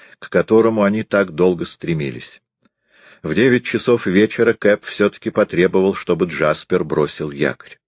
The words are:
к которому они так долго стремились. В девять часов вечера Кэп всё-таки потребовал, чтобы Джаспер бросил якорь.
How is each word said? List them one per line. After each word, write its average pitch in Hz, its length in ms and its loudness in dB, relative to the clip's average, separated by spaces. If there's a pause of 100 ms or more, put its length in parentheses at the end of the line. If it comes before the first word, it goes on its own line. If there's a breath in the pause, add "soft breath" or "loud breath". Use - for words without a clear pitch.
(200 soft breath)
к - 100 -18
которому 110 540 2
они 104 180 0
так 101 300 -2
долго 87 340 0
стремились. 71 760 -8 (840 soft breath)
В 78 100 -4
девять 123 320 2
часов 120 400 0
вечера 110 480 2
Кэп 104 320 0
всё-таки - 460 -2
потребовал, 95 640 0
чтобы 87 320 -2
Джаспер 78 560 -2
бросил 76 480 -4
якорь. 69 560 -6